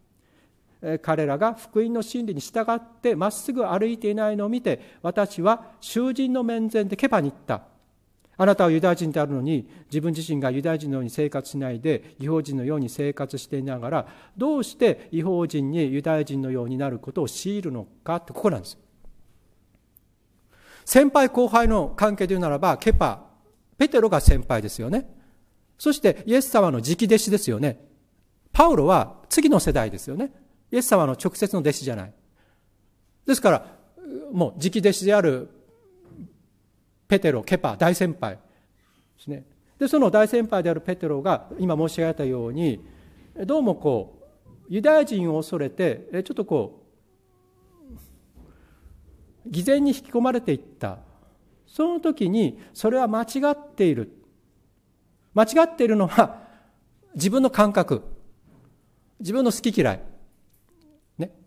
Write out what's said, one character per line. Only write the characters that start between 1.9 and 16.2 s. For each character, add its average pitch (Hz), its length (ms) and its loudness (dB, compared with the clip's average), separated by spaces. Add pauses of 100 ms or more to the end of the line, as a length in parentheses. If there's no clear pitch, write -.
の 233 100 -2
真 233 240 -6
理 208 100 -6
に 143 40 -6
従 220 320 -6
っ 233 80 -2 (220)
て 240 140 2
ま 175 120 0
っ 208 40 -2
す - 200 -8
ぐ 240 160 -2
歩 196 200 0
い 233 100 -4
て 208 140 -4
い 208 40 -4
な 214 160 -2
い 208 60 -4
の 202 80 -2
を 214 40 -4
見 247 120 -4
て、 - 400 -4
私 185 400 -2
は 226 400 0
囚 247 320 -2
人 262 180 -2
の 254 120 -2
面 226 280 -2
前 214 140 0
で 196 100 -6
ケ 269 140 0
パ 208 100 2
に 143 120 0
言 - 60 -20
っ - 80 -20
た。 110 180 -6 (760)
あ 190 80 2
な 196 100 4
た 190 80 2
は 165 80 4
ユ 160 80 2
ダ 180 100 2
ヤ 175 60 2
人 165 160 -4
で 151 80 -2
あ 147 60 0
る 143 80 -4
の 131 80 -4
に、 139 260 -2 (200)
自 147 120 -6
分 160 140 -2
自 160 200 -6
身 143 60 -2
が 131 120 -2
ユ 135 100 -4
ダ 165 100 -2
ヤ 160 60 -2
人 147 140 -8
の 135 60 -2
よ 127 40 -4
う - 20 -4
に 113 60 -6
生 151 200 -2
活 139 200 -8
し 147 80 -10
な 135 140 -6
い 117 100 -8
で、 147 380 -4
異 139 80 -8
邦 160 140 0
人 139 140 -8
の 127 80 -4
よ 151 140 -2
う - 20 -2
に 123 100 -4
生 143 240 -4
活 139 240 -8
し - 100 -14
て 143 100 -6
い 135 60 -6
な 131 160 -8
が 117 100 -8
ら、 151 180 -4 (300)
ど 285 220 -2
う 226 40 -2
し - 140 -10
て - 340 0
異 160 120 -2
邦 175 240 0
人 139 240 -4
に 156 200 0
ユ 139 100 -2
ダ 160 160 0
ヤ 151 60 -2